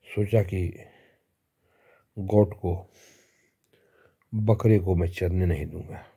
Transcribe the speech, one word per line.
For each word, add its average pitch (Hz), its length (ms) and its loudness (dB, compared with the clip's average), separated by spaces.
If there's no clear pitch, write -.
सोचा 104 280 0
कि - 400 -6
गौट 101 340 2
को, 87 380 -6
बकरे 107 440 4
को 92 160 0
मैं 85 140 0
चरने 90 360 -2
नहीं 78 200 0
दूंगा 82 400 -14